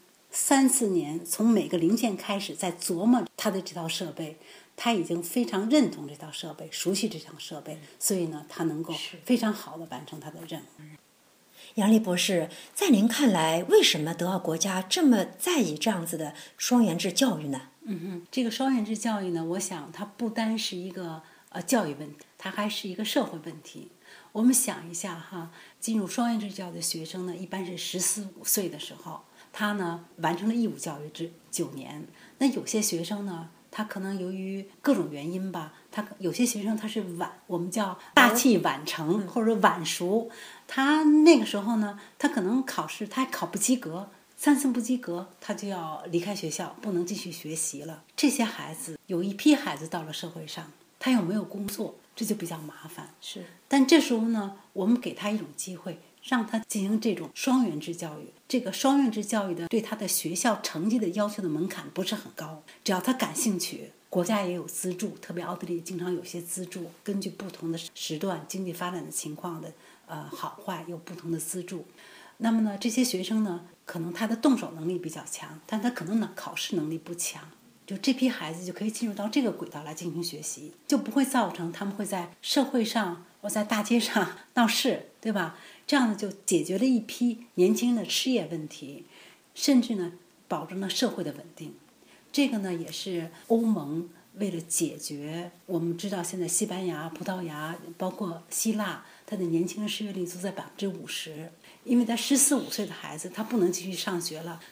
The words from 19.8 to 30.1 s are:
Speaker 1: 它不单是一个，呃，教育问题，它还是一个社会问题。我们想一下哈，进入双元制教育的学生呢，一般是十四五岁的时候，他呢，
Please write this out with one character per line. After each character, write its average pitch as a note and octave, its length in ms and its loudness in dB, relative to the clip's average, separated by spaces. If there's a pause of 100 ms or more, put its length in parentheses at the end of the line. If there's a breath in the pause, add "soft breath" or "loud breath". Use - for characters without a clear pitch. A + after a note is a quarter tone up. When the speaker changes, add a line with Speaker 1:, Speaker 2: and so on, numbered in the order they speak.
Speaker 1:
它 F#3+ 100 -10
不 A3 260 -6
单 A3+ 300 0
是 G3+ 160 -4
一 F3+ 160 -8
个， E3+ 300 -10 (280 loud breath)
呃， - 120 -8
教 G#3+ 260 2
育 C#3+ 80 -4
问 D3 140 -10
题， - 160 -20 (120)
它 F#3+ 140 -8
还 G#3 160 -2
是 G#3 220 -6
一 F3+ 40 -8
个 G#3+ 120 -6
社 B3 180 2
会 E3+ 220 -6
问 D#3+ 160 -12
题。 - 280 -18 (440 loud breath)
我 G#3+ 80 0
们 B3 120 8
想 E3+ 360 0
一 F3 40 -10
下 F3 220 -6
哈， E3+ 360 -10 (280 loud breath)
进 A3 180 0
入 G3+ 80 2
双 A#3+ 240 0
元 A3+ 100 2
制 G3+ 120 -6
教 F#3 200 -8
育 E3 40 -10
的 E3+ 60 -8
学 E3 240 -4
生 F3+ 200 -6
呢， F3 100 -6
一 F3+ 100 -10
般 F#3 200 -4
是 F3 120 -6
十 - 220 -6
四 G3 280 0 (100)
五 - 60 -16
岁 F#3+ 240 0
的 D#3+ 100 -8
时 - 160 -12
候， - 280 -14 (320 loud breath)
他 G#3 200 0
呢， E3+ 320 -2 (120)